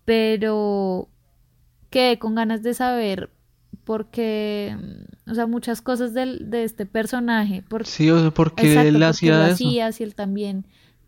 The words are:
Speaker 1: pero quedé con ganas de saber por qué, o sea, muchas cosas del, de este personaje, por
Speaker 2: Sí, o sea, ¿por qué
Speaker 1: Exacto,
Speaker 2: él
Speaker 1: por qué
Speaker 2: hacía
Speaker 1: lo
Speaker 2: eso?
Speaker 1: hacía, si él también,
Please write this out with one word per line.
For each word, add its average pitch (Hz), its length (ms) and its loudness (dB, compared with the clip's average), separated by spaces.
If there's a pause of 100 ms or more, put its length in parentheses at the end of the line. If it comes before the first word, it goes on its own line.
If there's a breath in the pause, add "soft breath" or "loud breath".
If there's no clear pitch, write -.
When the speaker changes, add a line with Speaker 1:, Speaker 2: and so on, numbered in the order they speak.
Speaker 1:
pero 214 1040 0 (840)
quedé 247 280 2
con 220 160 -4
ganas 220 300 -2
de 240 100 -2
saber 240 560 -2 (540)
por 220 260 -6
qué, 214 680 -4 (520)
o 226 60 -8
sea, 233 120 -2
muchas 233 360 -4
cosas 240 320 -4
del, 254 360 -6
de 233 140 -2
este 214 220 -8
personaje, 220 800 -2
por 220 160 -6
Speaker 2:
Sí, 156 260 2
o 165 80 6
sea, 160 140 4
¿por 160 240 2
qué 165 100 4
Speaker 1:
Exacto, 151 220 6
Speaker 2:
él 151 140 6
Speaker 1:
por 160 180 2
qué 160 120 4
Speaker 2:
hacía - 0 -
Speaker 1:
lo 160 160 6
Speaker 2:
eso? 185 280 0
Speaker 1:
hacía, 226 160 0
si 226 120 -10
él 208 120 -10
también, 196 500 -6 (420 soft breath)